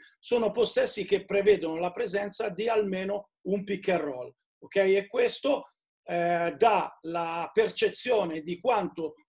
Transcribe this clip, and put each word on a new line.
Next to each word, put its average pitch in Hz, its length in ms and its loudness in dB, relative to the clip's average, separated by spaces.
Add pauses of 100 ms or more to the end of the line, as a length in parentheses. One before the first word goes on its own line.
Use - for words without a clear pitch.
(180)
sono 226 320 0
possessi 226 540 0
che 190 200 0
prevedono 190 540 2
la 175 140 -2
presenza 202 560 -4
di 196 200 -4
almeno 202 600 -2 (120)
un 196 200 -2
pick 196 280 -4
and 175 100 2
roll. 131 340 -8 (240)
Ok? - 160 -20
E 196 320 4
questo, 262 600 0 (360)
eh, 170 540 0
dà 202 460 2
la 165 500 -4
percezione 202 880 0
di 175 180 -8
quanto 175 560 -2 (140)